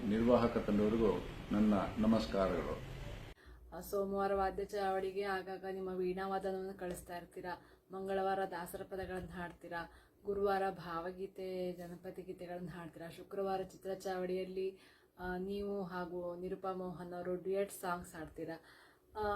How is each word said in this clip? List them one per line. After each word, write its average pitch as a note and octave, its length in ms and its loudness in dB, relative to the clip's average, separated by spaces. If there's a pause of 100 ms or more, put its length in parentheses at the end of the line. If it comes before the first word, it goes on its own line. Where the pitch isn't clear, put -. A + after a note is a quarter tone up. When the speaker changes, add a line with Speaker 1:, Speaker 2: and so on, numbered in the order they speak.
Speaker 1:
ನಿರ್ವಾಹಕ A#2 480 6
ತಂಡವರಿಗೂ G#2+ 680 4 (280)
ನನ್ನ G#2+ 220 8 (240)
ನಮಸ್ಕಾರಗಳು. F#2+ 800 4 (960)
Speaker 2:
ಆ, E3+ 40 -8
ಸೋಮವಾರ G3 540 2
ವಾದ್ಯ F#3+ 300 2
ಚಾವಡಿಗೆ F#3+ 580 0
ಆಗಾಗ F#3+ 500 -4
ನಿಮ್ಮ F#3+ 160 -4
ವೀಣಾವಾದನವನ್ನು F#3+ 880 0
ಕಳಿಸ್ತಾ F3 380 -6
ಇರ್ತೀರಾ, F3 460 -8 (300)
ಮಂಗಳವಾರ F#3+ 460 2 (120)
ದಾಸರ F3+ 400 -6
ಪದಗಳನ್ನು F#3 460 -6
ಹಾಡ್ತೀರಾ, E3+ 560 -6 (340)
ಗುರುವಾರ G3 440 4
ಭಾವಗೀತೆ, F3+ 1000 -4
ಜನಪದ F3+ 540 -10
ಗೀತೆಗಳನ್ನು F3+ 420 -6
ಹಾಡ್ತೀರಾ, E3 400 -10
ಶುಕ್ರವಾರ F#3+ 540 -2
ಚಿತ್ರ F#3+ 320 -6
ಚಾವಡಿಯಲ್ಲಿ, F#3 840 -2 (420)
ಆ, F3+ 160 -2
ನೀವು G3+ 460 -2
ಹಾಗೂ F3 580 -4
ನಿರುಪಾ F#3+ 320 -2
ಮೋಹನ್ F3+ 400 -6
ಅವರು F3+ 220 -2
ಡ್ಯುಯೆಟ್ F#3+ 380 0
ಸಾಂಗ್ಸ್ F3 420 -4
ಹಾಡ್ತೀರಾ. D#3+ 460 -6 (560)
ಆ, G#4+ 60 0 (140)